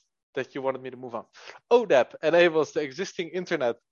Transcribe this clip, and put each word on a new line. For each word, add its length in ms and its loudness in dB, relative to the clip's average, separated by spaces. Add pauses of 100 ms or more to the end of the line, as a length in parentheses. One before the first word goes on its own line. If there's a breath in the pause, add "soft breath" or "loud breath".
(340)
that 200 -8
you 60 -10
wanted 220 -6
me 80 -12
to 60 -16
move 180 -16
on. 100 -10 (480 loud breath)
odap 500 4
enables 500 2
the 80 -4
existing 500 -10
internet 460 -4 (160)